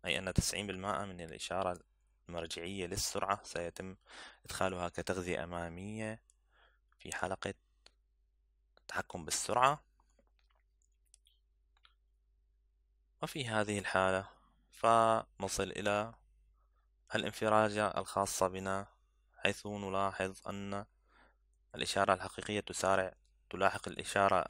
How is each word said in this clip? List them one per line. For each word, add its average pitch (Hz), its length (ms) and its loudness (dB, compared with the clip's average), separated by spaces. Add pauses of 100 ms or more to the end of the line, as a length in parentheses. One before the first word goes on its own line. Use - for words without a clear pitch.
أي 80 140 2
أن 92 160 -2
تسعين - 320 0
بالمائة 95 380 -4
من 90 160 -10
الإشارة 87 600 -4 (480)
المرجعية 85 580 -6
للسرعة 98 580 -2
سيتم 92 520 -8 (480)
إدخالها 90 440 -2
كتغذية 90 560 -2
أمامية 92 760 -8 (800)
في - 160 -10
حلقة 95 400 -4 (1200)
التحكم - 460 -8
بالسرعة. 123 580 0 (3500)
وفي 147 260 -4
هذه 107 300 2
الحالة 95 500 2 (420)
فنصل 113 1000 4
إلى 104 440 0 (1000)
الانفراجة 107 760 4
الخاصة 95 600 0
بنا، 95 380 -4 (500)
حيث - 300 -2
نلاحظ 98 840 -2
أن 98 360 -6 (920)
الإشارة 98 400 2
الحقيقية 92 460 -4
تسارع، 95 540 0 (360)
تلاحق 92 380 2
الإشارة 98 480 4 (140)